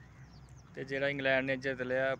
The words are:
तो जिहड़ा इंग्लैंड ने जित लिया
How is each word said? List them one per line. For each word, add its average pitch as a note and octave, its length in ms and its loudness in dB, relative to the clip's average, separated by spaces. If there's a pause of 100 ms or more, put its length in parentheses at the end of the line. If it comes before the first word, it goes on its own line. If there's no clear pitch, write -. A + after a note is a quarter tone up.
(720)
तो C#3+ 120 -10
जिहड़ा C#3 260 -2
इंग्लैंड C3+ 380 4
ने C3+ 120 0
जित C3 240 -2
लिया C3 260 2 (100)